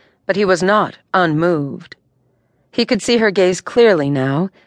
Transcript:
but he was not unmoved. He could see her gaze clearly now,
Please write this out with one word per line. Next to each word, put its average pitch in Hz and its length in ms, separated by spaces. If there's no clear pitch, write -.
but 185 100
he 208 80
was 180 180
not 196 360
unmoved. 165 840
He 240 140
could 226 160
see 233 180
her 214 120
gaze 180 300
clearly 185 500
now, 139 400